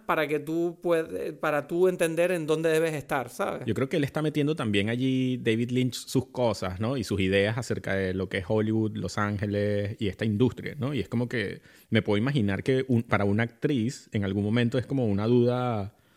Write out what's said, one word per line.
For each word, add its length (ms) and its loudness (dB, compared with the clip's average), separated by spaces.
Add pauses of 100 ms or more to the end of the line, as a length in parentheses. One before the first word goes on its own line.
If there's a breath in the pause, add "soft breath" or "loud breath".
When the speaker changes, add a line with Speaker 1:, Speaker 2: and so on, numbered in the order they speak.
Speaker 1:
para 220 2
que 120 0
tú 420 -2
puede-, 520 0
para 340 -2
tú 220 4
entender 420 2
en 160 -2
dónde 220 2
debes 240 2
estar, 360 -4
¿sabes? 360 -4
Speaker 2:
Yo 80 0
creo 160 0
que 80 0
él 80 2
está 160 -4
metiendo 340 0
también 340 2
allí, 480 0
David 340 0
Lynch, 240 0
sus 320 -2
cosas, 520 -2
¿no? 160 -2
Y 80 -4
sus 160 0
ideas 380 2
acerca 380 -4
de 180 0
lo 160 -4
que 80 -2
es 100 -4
Hollywood, 480 0
Los 220 -6
Ángeles 840 0
y 80 -2
esta 180 -4
industria, 540 0
¿no? 140 -4
Y 80 -2
es 80 -8
como 180 -2
que 340 -6 (280 loud breath)
me 120 4
puedo 160 2
imaginar 460 0
que 240 0
un, 160 2
para 220 2
una 180 2
actriz, 680 -4
en 100 0
algún 200 0
momento 340 0
es 80 -2
como 200 -2
una 220 0
duda 680 2 (220 soft breath)